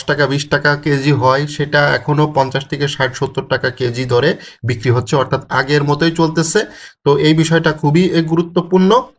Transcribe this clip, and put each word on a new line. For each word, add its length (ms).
টাকা, 180
বিশ 160
টাকা 220
কেজি 360
হয়, 360
সেটা 340
এখনও 280
পঞ্চাশ 360
থেকে 160
ষাট, 320
সত্তর 340
টাকা 160
কেজি 360
দরে 260
বিক্রি 240
হচ্ছে, 240
অর্থাৎ 260
আগের 240
মতোই 360
চলতেছে। 400
তো 120
এই 160
বিষয়টা 380
খুবই, 320
এ, 40
গুরুত্বপূর্ণ। 720